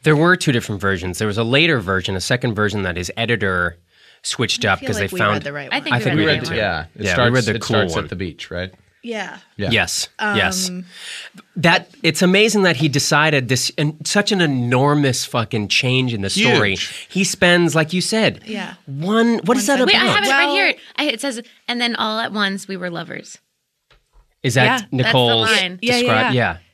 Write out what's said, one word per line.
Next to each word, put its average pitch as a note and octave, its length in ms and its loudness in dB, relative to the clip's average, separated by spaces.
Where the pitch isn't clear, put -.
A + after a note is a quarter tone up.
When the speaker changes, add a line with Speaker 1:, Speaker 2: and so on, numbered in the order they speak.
Speaker 1:
There D#3 140 4
were F3 200 6
two D#3 160 0
different G#2+ 280 -2
versions. F#2 380 -2
There G#2+ 100 0
was G2+ 100 -2
a A#2 60 0
later C#3 360 2
version, F#2+ 360 -2
a F2+ 40 -4
second A#2+ 340 -2
version G#2 280 0
that F2+ 140 -4
his F2 200 -6
editor F#2+ 600 -2
switched - 420 -4
Speaker 2:
I G2+ 80 4
Speaker 1:
up F#2 80 2
Speaker 2:
feel - 80 -8
Speaker 1:
'cause G#2 120 -4
Speaker 2:
like G2 100 -2
Speaker 1:
they F#2+ 40 -10
Speaker 2:
we - 60 -6
Speaker 1:
found G#2 140 2
Speaker 2:
read G2+ 100 -4
the - 80 -8
right - 200 -12
Speaker 3:
I - 40 -4
Speaker 2:
one. - 80 -4
Speaker 3:
think D4+ 100 -2
Speaker 1:
I B2 40 0
Speaker 3:
we B2 60 -4
Speaker 1:
think C3 120 0
Speaker 3:
read - 20 2
Speaker 1:
we - 60 2
Speaker 3:
the - 80 2
Speaker 1:
did - 60 0
Speaker 3:
right - 60 -6
Speaker 1:
too. - 60 -6
Speaker 3:
one. - 80 -4
Speaker 4:
Yeah, F2+ 220 -2
it G#2+ 80 -8
Speaker 1:
Yeah, F#2+ 80 0
Speaker 4:
starts, A#2+ 180 2
Speaker 1:
we B2 60 0
read B2 80 2
the A2+ 100 0
Speaker 4:
it G2+ 60 -4
Speaker 1:
cool - 60 -8
Speaker 4:
starts F#2 180 0
Speaker 1:
one. G#2 100 -2
Speaker 4:
at - 60 -12
the F#2 60 -8
beach, F2 340 -10
right? F2+ 220 -8
Speaker 2:
Yeah. G#3+ 340 -10
Speaker 4:
Yeah. G2+ 140 -4
Speaker 1:
Yes. G2+ 380 0
Yes. F#3 480 0
Speaker 2:
Um, F3+ 160 -10
Speaker 1:
That, F3 340 2
it's E3 200 2
amazing G3+ 400 4
that E3+ 140 4
he D#3 120 2
decided C#3+ 600 2
this, B2 280 0
and D3+ 200 -2
such G3+ 260 0
an F#3+ 80 0
enormous C3+ 840 2
fucking A2 440 -4
change B2+ 460 0
in G2+ 80 -4
the F#2+ 80 -2
story. F#3 400 2
Speaker 4:
Huge. - 400 -6
Speaker 1:
He F#3+ 140 0
spends, F3 500 2
like D#3+ 180 0
you F3+ 80 0
said, - 460 0
Speaker 2:
Yeah. F#3+ 280 -10
Speaker 1:
one, G#3 520 0
what E3 100 -2
Speaker 2:
One B3+ 80 4
Speaker 1:
is G#3 100 0
that C#4 120 2
Speaker 2:
sentence. C4 140 2
Speaker 3:
Wait, G#4+ 80 4
I F#4 40 2
Speaker 1:
about? F#4 100 2
Speaker 3:
have G#4 100 2
it G4+ 40 0
Speaker 2:
Well C#4 100 2
Speaker 3:
right G4 160 2
here. - 20 -4
I, C#4+ 160 -2
it A3 80 -8
says, A#3+ 220 -6
"And A#3+ 120 -4
then A#3+ 160 -2
all A3 240 -4
at A3+ 120 -6
once G3 360 -2
we G3 80 -8
were F3+ 140 -8
lovers." - 480 -12
Speaker 1:
Is B2+ 120 0
that B2+ 100 6
Speaker 2:
Yeah. A3 140 4
Speaker 3:
That's G3+ 120 -8
the C#3 60 -2
Speaker 1:
Nicole's B2+ 540 4
Speaker 3:
line. F#3 320 0
Speaker 2:
Yeah, A#3+ 120 0
yeah, B3 60 2
Speaker 1:
describe-, A#2 340 2
Speaker 2:
yeah. G#2+ 180 2
Speaker 1:
yeah. E2+ 40 -8